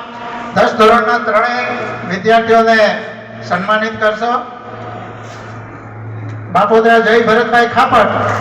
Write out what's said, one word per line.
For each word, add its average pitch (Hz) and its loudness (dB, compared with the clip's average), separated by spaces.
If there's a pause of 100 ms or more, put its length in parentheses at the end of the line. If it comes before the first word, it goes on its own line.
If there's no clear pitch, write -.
(560)
દસ - 2
ધોરણના 220 4
ત્રણેય - 0 (440)
વિદ્યાર્થીઓને 220 4 (400)
સન્માનિત 214 -2
કરશો. 220 0 (2000)
બાપોદરા 220 4
જય 226 4
ભરતભાઈ 233 2
ખાપટ, 240 2 (300)